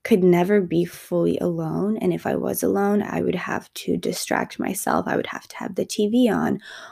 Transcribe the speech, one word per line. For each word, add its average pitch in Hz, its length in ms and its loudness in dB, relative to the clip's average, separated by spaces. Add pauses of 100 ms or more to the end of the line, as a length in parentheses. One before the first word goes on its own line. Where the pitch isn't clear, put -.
could 208 180 4
never 180 380 6
be 170 240 0
fully 170 540 -2
alone. 170 600 -2
And 185 160 0
if 165 140 -4
I - 80 0
was - 260 -2
alone, 202 400 2
I - 200 -4
would 175 140 0
have - 400 -6
to - 200 -4
distract - 640 -4
myself. - 480 -2
I - 80 -2
would - 120 -2
have - 200 -12
to - 80 -20
have - 200 -8
the 190 100 -2
T 208 240 -2
V 240 200 4
on, - 300 0 (320)